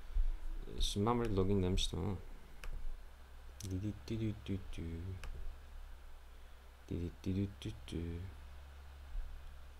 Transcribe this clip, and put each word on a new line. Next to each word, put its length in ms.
Şimdi 260
ben 140
buraya 160
login 280
demiştim 360
ama. 160
Didit 320
didit 280
düt 320
dü. 60
Didit 240
didit 260
düt 140
dü. 280